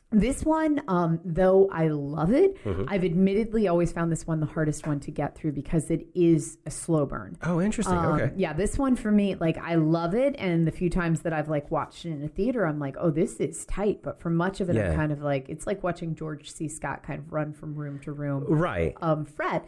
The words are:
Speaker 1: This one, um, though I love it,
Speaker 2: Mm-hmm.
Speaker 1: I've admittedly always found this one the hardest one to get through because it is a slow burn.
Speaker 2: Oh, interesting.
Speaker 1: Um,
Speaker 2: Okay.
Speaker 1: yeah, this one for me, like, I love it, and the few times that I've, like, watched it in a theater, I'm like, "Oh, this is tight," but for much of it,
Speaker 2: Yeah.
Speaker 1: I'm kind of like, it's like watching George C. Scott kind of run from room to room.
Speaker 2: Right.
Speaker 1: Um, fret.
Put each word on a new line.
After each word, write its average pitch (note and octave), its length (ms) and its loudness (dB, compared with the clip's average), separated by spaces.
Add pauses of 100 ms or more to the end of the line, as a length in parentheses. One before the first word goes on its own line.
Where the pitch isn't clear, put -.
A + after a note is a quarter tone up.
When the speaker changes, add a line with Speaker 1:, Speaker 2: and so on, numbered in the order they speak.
(120)
Speaker 1:
This A3+ 320 2
one, D#4 440 2
um, E3+ 360 2
though F#3 480 6
I D#3+ 160 2
love D3+ 460 0
it, G4 300 4
Speaker 2:
Mm-hmm. F#2+ 240 -2
Speaker 1:
I've F#3+ 140 0
admittedly G3 640 2
always F3 260 2
found E3+ 200 0
this D#3+ 140 -4
one D#3+ 140 0
the D3+ 60 0
hardest D3+ 400 -2
one D3 140 0
to C#3+ 100 -10
get D3 240 -4
through D#3 180 -4
because D3 380 -2
it E3 240 -2
is E3+ 520 4
a D3 40 -8
slow D#3 360 0
burn. G#2+ 360 -10
Speaker 2:
Oh, E3+ 200 0
interesting. G3 340 0
Speaker 1:
Um, E3 240 2
Speaker 2:
Okay. A#2 160 0
Speaker 1:
yeah, F3 160 0
this F#3 260 -2
one C4+ 160 2
for G#3+ 160 0
me, G3+ 260 4
like, D#3+ 200 0
I E3+ 200 -4
love E3 380 2
it, C#4 240 2
and E3+ 280 2
the D#3 40 2
few F3 200 -2
times E3+ 320 0
that E3+ 100 -2
I've, D3+ 160 -2
like, D3 220 -2
watched C#3 340 -4
it E3+ 60 -6
in D3 120 -6
a D3+ 60 -6
theater, G#3+ 380 0
I'm D3+ 120 -2
like, C#3 220 -6
"Oh, F3 80 2
this D#3+ 320 0
is - 240 -4
tight," G3 380 0
but C3+ 180 -8
for - 80 -6
much E3+ 320 0
of F#3 80 -2
it, F3 80 2
Speaker 2:
Yeah. G2+ 140 2
Speaker 1:
I'm D#3 60 2
kind D3+ 160 0
of C#3+ 100 -4
like, C#3 260 -2
it's - 180 -10
like G3+ 160 -2
watching E3+ 320 -4
George D#3 380 -10
C. D#3 160 -6
Scott - 340 -8
kind D#3 180 -8
of D#3 120 -14
run D3+ 220 -2
from D3+ 200 -10
room C#3+ 260 -8
to D3+ 120 -10
room. C#3+ 340 -4
Speaker 2:
Right. C#3+ 540 2
Speaker 1:
Um, D#3 240 0
fret. D4+ 440 -4